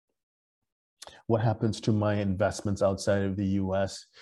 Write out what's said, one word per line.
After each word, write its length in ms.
What 140
happens 420
to 100
my 220
investments 680
outside 400
of 140
the 100
U 280
S? 300